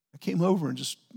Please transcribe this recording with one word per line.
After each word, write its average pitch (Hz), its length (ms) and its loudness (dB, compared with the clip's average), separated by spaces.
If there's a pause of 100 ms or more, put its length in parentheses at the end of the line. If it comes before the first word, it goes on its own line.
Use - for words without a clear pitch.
(140)
I 143 40 -20
came 185 220 0
over 180 280 4
and 127 100 -4
just - 200 -8 (180)